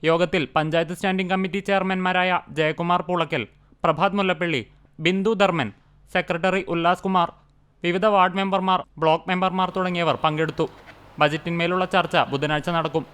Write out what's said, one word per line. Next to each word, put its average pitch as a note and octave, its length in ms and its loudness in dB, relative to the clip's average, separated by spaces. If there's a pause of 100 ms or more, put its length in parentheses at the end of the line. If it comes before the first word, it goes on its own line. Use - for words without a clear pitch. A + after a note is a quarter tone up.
(100)
യോഗത്തിൽ E3 340 2 (120)
പഞ്ചായത്ത് D#3+ 420 0
സ്റ്റാൻഡിംഗ് F#3+ 360 -2
കമ്മിറ്റി F#3+ 340 -2
ചെയർമാൻമാരായ F#3 720 0 (180)
ജയകുമാർ E3+ 520 0
പൂളക്കൽ, E3 340 -2 (400)
പ്രഭാത് F3 360 2
മുല്ലപ്പള്ളി, F3 420 0 (440)
ബിന്ദു F#3+ 260 2 (100)
ധർമ്മൻ, E3+ 280 2 (440)
സെക്രട്ടറി F3+ 480 0 (120)
ഉല്ലാസ് E3+ 320 0
കുമാർ, F#3 240 2 (560)
വിവിധ F3+ 200 0 (100)
വാർഡ് F#3 240 4
മെമ്പർമാർ, F#3+ 400 0 (220)
ബ്ലോക്ക് D#3+ 280 2
മെമ്പർമാർ F#3 480 0
തുടങ്ങിയവർ F3 460 0
പങ്കെടുത്തു. D#3 420 0 (560)
ബജറ്റിന്മേലുള്ള E3+ 720 0
ചർച്ച F3+ 220 0 (160)
ബുധനാഴ്ച D3 460 -2
നടക്കും. D#3+ 360 -2